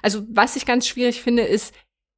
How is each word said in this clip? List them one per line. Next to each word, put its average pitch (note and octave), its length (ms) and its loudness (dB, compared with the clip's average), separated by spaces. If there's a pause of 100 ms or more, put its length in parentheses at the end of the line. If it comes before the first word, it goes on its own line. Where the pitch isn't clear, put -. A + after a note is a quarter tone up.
Also G#3 280 0
was A3+ 260 2
ich C#4 100 -6
ganz B3 220 0
schwierig B3 340 -2
finde, A#3+ 220 2
ist - 320 -2 (420)